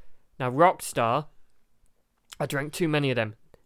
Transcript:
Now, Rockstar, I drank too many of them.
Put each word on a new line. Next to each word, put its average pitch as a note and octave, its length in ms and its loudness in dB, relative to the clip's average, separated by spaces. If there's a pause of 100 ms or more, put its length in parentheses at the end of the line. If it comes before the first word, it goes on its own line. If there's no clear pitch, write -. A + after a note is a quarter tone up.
(400)
Now, B2+ 120 0
Rockstar, C#3+ 720 2 (1120)
I D3+ 60 -4
drank C#3+ 280 -4
too F3 140 0
many D3 220 2
of B2+ 60 0
them. A2 200 -2 (300)